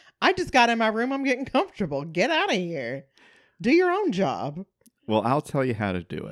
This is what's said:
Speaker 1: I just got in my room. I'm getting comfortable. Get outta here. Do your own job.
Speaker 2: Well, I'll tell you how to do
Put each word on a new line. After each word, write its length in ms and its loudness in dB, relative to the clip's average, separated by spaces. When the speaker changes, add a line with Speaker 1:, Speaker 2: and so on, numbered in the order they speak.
Speaker 1:
I 120 4
just 200 -6
got 180 6
in 80 0
my 100 2
room. 240 -2
I'm 120 -4
getting 200 -2
comfortable. 600 -2
Get 260 0
outta 240 0
here. 520 -6
Do 120 0
your 180 6
own 220 0
job. 540 -2
Speaker 2:
Well, 160 2
I'll 200 2
tell 220 -2
you 100 -2
how 180 -2
to 100 -4
do 300 -10